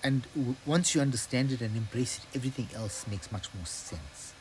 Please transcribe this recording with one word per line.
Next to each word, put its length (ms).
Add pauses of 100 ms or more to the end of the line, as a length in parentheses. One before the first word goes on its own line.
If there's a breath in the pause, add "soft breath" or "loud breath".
and 320
w-, 200 (100)
once 300
you 60
understand 500
it 100
and 140
embrace 440
it, 160
everything 400
else 320
makes 240
much 240
more 100
sense. 760